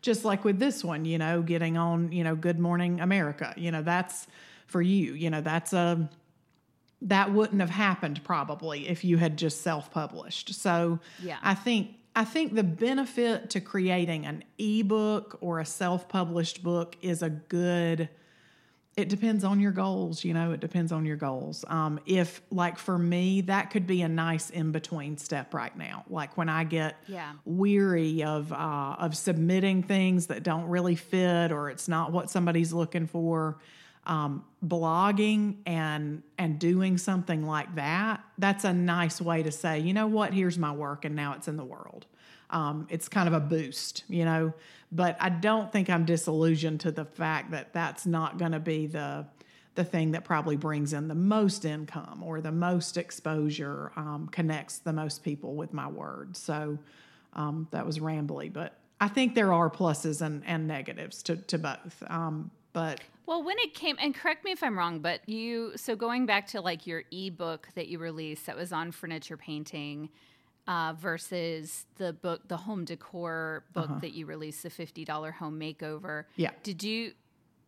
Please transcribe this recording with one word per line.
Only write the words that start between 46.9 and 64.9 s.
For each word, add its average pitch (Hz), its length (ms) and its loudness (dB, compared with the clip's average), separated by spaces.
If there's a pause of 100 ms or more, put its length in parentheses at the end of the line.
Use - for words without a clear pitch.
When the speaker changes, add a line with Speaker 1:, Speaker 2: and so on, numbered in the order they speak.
Speaker 1:
the 160 120 -6
fact 156 460 -2
that 156 220 -8
that's 165 340 -4
not 160 320 0
gonna 165 220 0
be 156 260 -2
the, 147 400 -6 (480)
the 185 80 0
thing 160 300 2
that 165 100 -2
probably 156 340 0
brings 151 360 -2
in 151 160 -4
the 156 80 -4
most 202 480 4
income 151 600 -6
or 160 160 -6
the 160 120 -4
most 170 440 0
exposure, 151 1000 -4
um, 151 340 -8
connects 156 480 -4
the 160 140 -6
most 156 320 -4
people 143 320 -6
with 160 160 -8
my 139 160 -6
word. 151 480 -12
So, 151 420 -6 (540)
um, 156 400 -4
that 156 120 -4
was 160 140 -4
rambly, 151 540 -4
but 156 260 -10 (220)
I 202 80 4
think 247 260 2
there 202 180 6
are 170 160 6
pluses 156 540 0
and, 151 240 -4
and 160 220 -2
negatives - 560 -8
to, 165 120 -2
to 185 220 -4
both. 156 480 -8
Um, 160 460 -6 (200)
but 160 280 -4 (260)
Speaker 2:
Well, 330 160 -2
when 370 160 -4
it 440 160 -2
came, 302 260 -2
and 285 140 0
correct 311 300 -2
me 381 80 -4
if - 100 -4
I'm 226 160 0
wrong, 170 220 -2